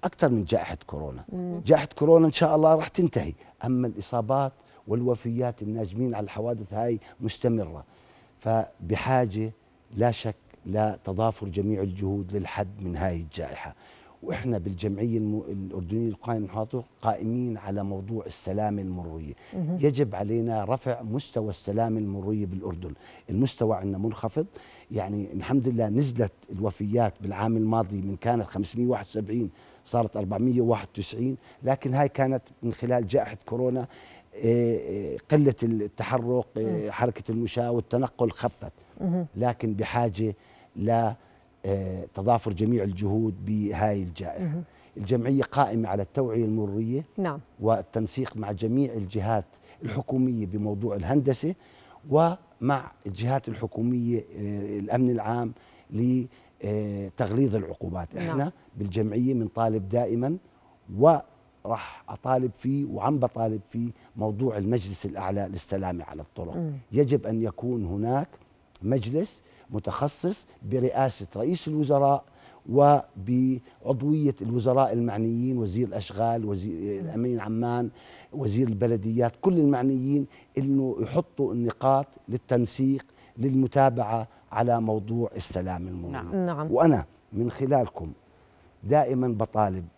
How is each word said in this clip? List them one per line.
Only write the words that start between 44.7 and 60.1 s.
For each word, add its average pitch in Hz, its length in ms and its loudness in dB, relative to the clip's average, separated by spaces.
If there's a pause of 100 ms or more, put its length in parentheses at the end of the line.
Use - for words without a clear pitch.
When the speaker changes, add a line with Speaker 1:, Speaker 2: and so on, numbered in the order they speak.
Speaker 1:
الجمعية 123 460 2
قائمة 113 460 0
على 101 140 0
التوعية 117 420 0
المرورية 110 600 -2 (120)
Speaker 2:
نعم. 175 220 -2 (220)
Speaker 1:
والتنسيق 110 760 0
مع 104 140 -4
جميع 113 420 0
الجهات 104 520 -2 (380)
الحكومية 127 600 0
بموضوع 104 500 -4
الهندسة، 131 600 2 (540)
ومع 143 840 2 (140)
الجهات 117 420 -2
الحكومية، 117 720 -2
آه، 101 600 -6
الأمن 123 300 2
العام 117 440 -2 (380)
لتغليظ 107 1600 0
العقوبات. 87 600 -4
Speaker 2:
نعم. 175 120 -4
Speaker 1:
إحنا 156 240 -2 (260)
بالجمعية 107 560 0
بنطالب 110 560 0
دائمًا، 120 480 0 (600)